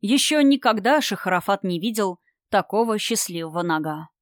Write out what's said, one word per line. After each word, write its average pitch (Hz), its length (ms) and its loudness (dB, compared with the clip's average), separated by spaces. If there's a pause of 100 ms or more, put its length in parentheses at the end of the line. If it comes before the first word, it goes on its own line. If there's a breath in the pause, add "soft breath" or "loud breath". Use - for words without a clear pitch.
Ещё 277 400 2
никогда 269 600 4
Шахарафат 190 640 -2
не 180 160 -2
видел 202 400 -2 (300)
такого 214 500 0
счастливого 170 640 -4
Нага. 156 460 -2 (120)